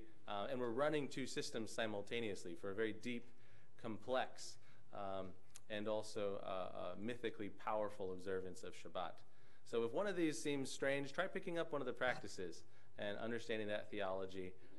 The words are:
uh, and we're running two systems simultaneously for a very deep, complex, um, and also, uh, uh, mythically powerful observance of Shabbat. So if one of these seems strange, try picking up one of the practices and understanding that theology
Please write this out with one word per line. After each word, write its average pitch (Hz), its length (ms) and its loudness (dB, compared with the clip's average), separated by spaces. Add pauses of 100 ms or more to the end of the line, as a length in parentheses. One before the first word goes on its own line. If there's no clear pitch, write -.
(280)
uh, 101 220 2
and 127 100 2
we're 123 100 4
running 143 380 4
two 131 180 0
systems 117 460 -2
simultaneously 104 800 0
for 98 160 -2
a 98 40 -2
very 107 180 2
deep, 117 320 -2 (580)
complex, 120 760 0 (360)
um, 95 320 0 (440)
and 104 180 2
also, 107 560 2
uh, - 40 -4
uh, 92 520 -2
mythically 113 480 0
powerful 104 640 0
observance 92 500 0
of 90 120 -4
Shabbat. 85 380 -2 (520)
So 117 180 4
if 117 100 2
one 180 140 4
of 196 80 2
these 156 260 4
seems 139 300 2
strange, 139 420 2
try 180 140 2
picking 180 320 0
up 160 140 0
one 143 100 2
of 127 40 -2
the 123 60 2
practices 101 680 0 (360)
and 104 200 0
understanding 113 500 0
that 104 220 0
theology 95 640 0 (260)